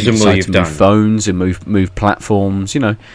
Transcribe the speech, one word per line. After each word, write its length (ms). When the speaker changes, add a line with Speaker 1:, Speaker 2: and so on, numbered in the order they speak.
Speaker 1:
presumably 80
Speaker 2:
decide 180
Speaker 1:
you've 100
Speaker 2:
to 40
move 160
Speaker 1:
done. 60
Speaker 2:
phones 560
and 100
move, 260
move 300
platforms, 800
you 60
know, 140